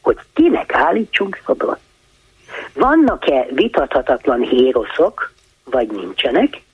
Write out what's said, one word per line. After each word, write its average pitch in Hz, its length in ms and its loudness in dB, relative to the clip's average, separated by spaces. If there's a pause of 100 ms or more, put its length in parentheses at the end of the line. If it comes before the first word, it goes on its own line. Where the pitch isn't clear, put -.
hogy - 160 0 (160)
kinek - 420 2
állítsunk 196 720 -2
szobrot. - 320 -2 (960)
Vannak-e 247 760 2
vitathatatlan 131 880 -2
héroszok, 127 920 0 (320)
vagy 117 260 -2
nincsenek? 120 720 -2 (120)